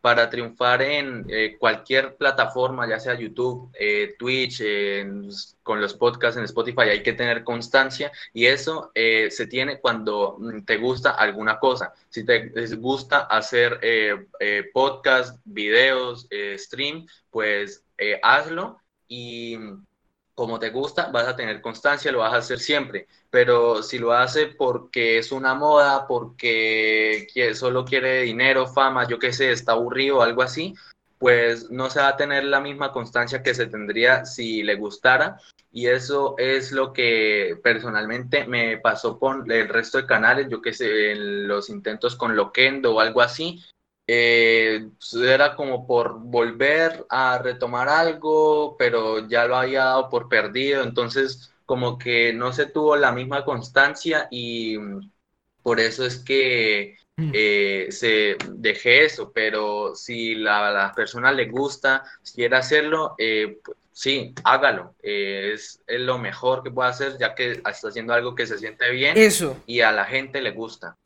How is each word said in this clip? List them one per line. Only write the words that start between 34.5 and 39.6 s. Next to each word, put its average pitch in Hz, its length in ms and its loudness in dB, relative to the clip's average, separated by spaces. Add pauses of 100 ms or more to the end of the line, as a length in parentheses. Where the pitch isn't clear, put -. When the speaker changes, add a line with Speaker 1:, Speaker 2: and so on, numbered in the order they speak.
Speaker 1:
le 104 120 0
gustara. 127 640 2 (340)
Y 120 140 -4
eso 135 500 0
es 131 340 0
lo 131 220 -2
que 107 720 2
personalmente 117 840 -2
me 117 300 -2
pasó 110 420 -2
con 131 320 -2
el 113 200 2